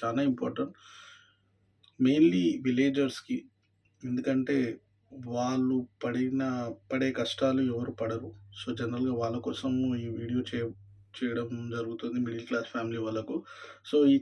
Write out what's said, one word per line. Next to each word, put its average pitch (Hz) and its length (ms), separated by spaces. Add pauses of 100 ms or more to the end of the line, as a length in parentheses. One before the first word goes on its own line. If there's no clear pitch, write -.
చాలా 117 180
ఇంపార్టెంట్. 131 480 (1300)
Mainly 156 600
విలేజర్స్‌కి, 131 840 (580)
ఎందుకంటే 127 760 (460)
వాళ్ళు 127 600 (160)
పడిన, 127 720 (200)
పడే 131 180
కష్టాలు 131 500
ఎవరు 120 300
పడరు. 117 420 (360)
So, 117 60
జనరల్‌గా 123 380
వాళ్ళ 117 240
కోసము 127 580
ఈ 117 120
వీడియో 117 340 (140)
చే-, 117 180 (500)
చేయడం 117 480
జరుగుతుంది. 117 480
మిడిల్ 117 280
క్లాస్ 117 180
ఫ్యామిలీ 113 320
వాళ్ళకు. 113 460 (480)
So, 147 140
ఈ 139 160